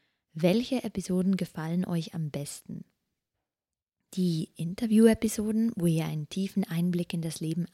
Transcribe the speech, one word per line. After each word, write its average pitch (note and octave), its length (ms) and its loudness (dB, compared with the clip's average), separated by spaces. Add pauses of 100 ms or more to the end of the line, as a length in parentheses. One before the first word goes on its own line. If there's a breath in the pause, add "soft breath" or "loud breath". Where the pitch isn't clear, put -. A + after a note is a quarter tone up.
(320)
Welche G#3+ 520 2
Episoden F#3 520 0
gefallen E3 480 -2
euch E3+ 300 -4
am D#3 160 -4
besten? - 540 -10 (1300)
Die E3+ 420 0
Interview-Episoden, A3 1200 2
wo F3 120 0
ihr D#3+ 200 2
einen D#3 220 -4
tiefen F#3+ 360 -2
Einblick F3 480 -2
in E3+ 100 -4
das D#3+ 180 -8
Leben E3 340 -2